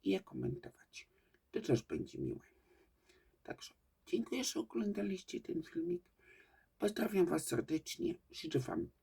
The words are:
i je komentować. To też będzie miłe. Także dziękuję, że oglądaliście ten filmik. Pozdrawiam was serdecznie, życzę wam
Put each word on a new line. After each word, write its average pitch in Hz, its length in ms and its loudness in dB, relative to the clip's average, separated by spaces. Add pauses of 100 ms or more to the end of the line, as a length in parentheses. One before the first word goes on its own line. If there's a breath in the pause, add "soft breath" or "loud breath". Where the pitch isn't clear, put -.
i 190 60 2
je 190 100 4
komentować. - 880 -6 (420 soft breath)
To - 100 -2
też 123 220 4
będzie - 360 -6
miłe. - 280 -4 (960 soft breath)
Także - 300 -12 (320)
dziękuję, 254 380 -2
że - 160 -2
oglądaliście 202 800 -2
ten 339 220 -4
filmik. 349 400 -2 (760 loud breath)
Pozdrawiam 208 480 4
was 165 200 2
serdecznie, 165 680 0 (160)
życzę 156 280 -2
wam 120 300 0 (140)